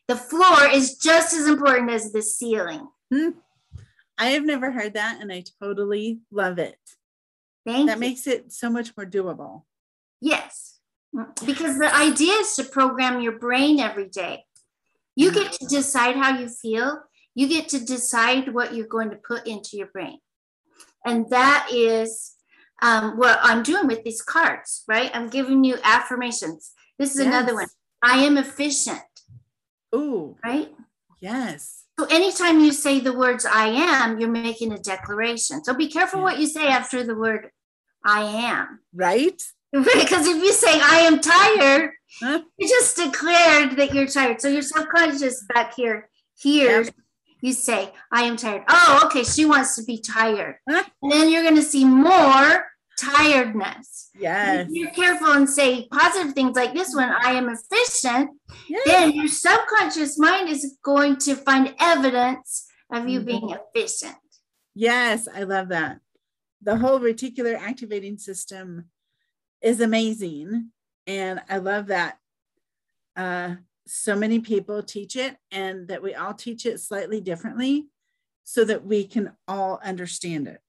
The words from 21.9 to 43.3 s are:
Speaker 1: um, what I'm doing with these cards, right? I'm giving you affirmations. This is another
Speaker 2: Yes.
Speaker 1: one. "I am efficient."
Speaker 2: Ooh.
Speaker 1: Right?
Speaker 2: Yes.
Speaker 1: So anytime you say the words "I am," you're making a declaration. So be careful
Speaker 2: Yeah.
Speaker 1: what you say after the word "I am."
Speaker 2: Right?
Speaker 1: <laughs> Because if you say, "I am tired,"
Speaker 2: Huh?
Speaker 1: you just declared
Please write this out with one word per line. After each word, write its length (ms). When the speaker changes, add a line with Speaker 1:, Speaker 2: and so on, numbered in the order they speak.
Speaker 1:
um, 360
what 240
I'm 220
doing 240
with 160
these 180
cards, 640
right? 260
I'm 160
giving 340
you 200
affirmations. 880
This 160
is 40
another 340
Speaker 2:
Yes. 80
Speaker 1:
one. 60
"I 240
am 120
efficient." 640
Speaker 2:
Ooh. 480
Speaker 1:
Right? 300
Speaker 2:
Yes. 680
Speaker 1:
So 80
anytime 520
you 140
say 260
the 140
words 320
"I 220
am," 520
you're 100
making 440
a 60
declaration. 840
So 100
be 140
careful 320
Speaker 2:
Yeah. 40
Speaker 1:
what 160
you 80
say 200
after 360
the 120
word 360
"I 200
am." 580
Speaker 2:
Right? 480
Speaker 1:
<laughs> 160
Because 540
if 160
you 100
say, 280
"I 180
am 200
tired," 720
Speaker 2:
Huh? 200
Speaker 1:
you 100
just 300
declared 800